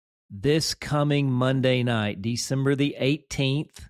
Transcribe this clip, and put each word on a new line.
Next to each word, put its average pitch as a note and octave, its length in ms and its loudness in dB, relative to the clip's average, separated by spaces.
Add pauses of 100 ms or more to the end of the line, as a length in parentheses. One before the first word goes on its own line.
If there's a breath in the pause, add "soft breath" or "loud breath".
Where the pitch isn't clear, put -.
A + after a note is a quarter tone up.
(300)
this C#3+ 420 0
coming D3 600 0
Monday B2+ 500 2
night, A2 400 0
December C3+ 540 0
the C#3+ 200 0
eighteenth. C#3 920 -2